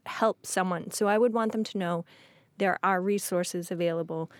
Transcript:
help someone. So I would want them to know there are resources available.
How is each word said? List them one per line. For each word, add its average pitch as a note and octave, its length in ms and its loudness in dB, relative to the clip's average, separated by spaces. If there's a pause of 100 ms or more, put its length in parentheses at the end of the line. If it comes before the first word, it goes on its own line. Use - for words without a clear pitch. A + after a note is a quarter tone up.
help - 400 0
someone. F#3 460 -2
So G#3 160 0
I G#3 100 4
would A#3 160 4
want A3 180 0
them A3 120 -2
to - 120 -8
know F3 280 -2 (520)
there G3 260 2
are F#3 200 4
resources F#3 680 -2
available. E3 680 -2